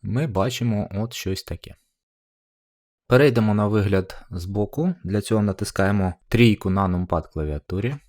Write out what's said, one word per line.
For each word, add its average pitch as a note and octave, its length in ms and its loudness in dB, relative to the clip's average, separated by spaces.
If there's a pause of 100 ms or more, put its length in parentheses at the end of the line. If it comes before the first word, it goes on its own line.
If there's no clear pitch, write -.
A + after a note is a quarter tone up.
ми A2+ 240 -2
бачимо A2 680 -2
от A2+ 180 -4
щось - 300 -6
таке. - 320 -12 (1300)
Перейдемо A#2+ 480 4
на G#2 120 2
вигляд G2 640 0
збоку, G2+ 640 -4 (100)
для G2+ 160 -2
цього G#2+ 220 0
натискаємо G2 720 0 (140)
трійку A2 420 4
на F#2+ 180 2
нумпад F2+ 380 -2
клавіатурі. E2+ 720 -6 (120)